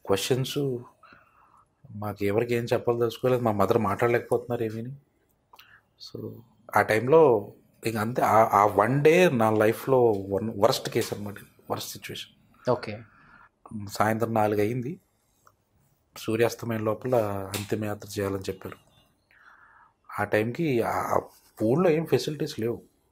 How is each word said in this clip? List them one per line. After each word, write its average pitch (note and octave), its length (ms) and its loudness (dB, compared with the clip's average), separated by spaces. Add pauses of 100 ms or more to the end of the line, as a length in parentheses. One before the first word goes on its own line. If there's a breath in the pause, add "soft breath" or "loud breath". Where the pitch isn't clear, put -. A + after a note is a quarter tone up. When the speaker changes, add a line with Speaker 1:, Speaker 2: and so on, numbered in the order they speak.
Speaker 1:
క్వశ్చన్స్. E3 720 -2 (1160 soft breath)
మాకు G2+ 300 -6
ఎవరికి A#2 300 0
ఏం A#2 80 -2 (100)
చెప్పాలో A#2 260 0
తెలుసుకోలేదు. B2 440 0
మా A2+ 80 2
మదర్ G2+ 260 2
మాట్లాడలేకపోతున్నారు A#2 840 -2
ఏమీని. A2+ 280 -8 (1200 soft breath)
So A2 200 -14 (440)
ఆ G#2+ 60 6
టైంలో A#2 680 4 (340)
ఇంక A2+ 120 -2
అంతే. A#2 240 -2
ఆ, A2+ 220 6
ఆ G#2 220 6
వన్ G#2+ 380 2
డే E3+ 260 8
నా A2+ 220 2
లైఫ్లో A2+ 540 4
వన్ G2 520 0
వరస్ట్ A#2+ 320 2
కేసు A2 260 -4
అనమాట, G#2 200 -12 (360)
వరస్ట్ G#2 180 -8
సిచ్యువేషన్. - 840 -10
Speaker 2:
ఓకే. A2+ 280 -4 (920 soft breath)
Speaker 1:
సాయంత్రం A2 440 -2
నాలుగు G#2+ 280 2
అయింది, B2 380 -4 (1160)
సూర్యాస్తమయం A2+ 680 -2
లోపల A2 300 -2 (420)
అంతిమయాత్ర G#2 520 -6 (100)
చేయాలని G2 220 -4
చెప్పారు. - 360 -12 (1400 soft breath)
ఆ G#2 40 0
టైంకి A#2 580 -2
ఆ, F2+ 100 -2
ఆ - 300 -2 (420)
ఊళ్ళో D#3 260 2
ఏం D#3 160 0
ఫెసిలిటీస్ D3 540 -4
లేవు. A#2 220 -6 (300)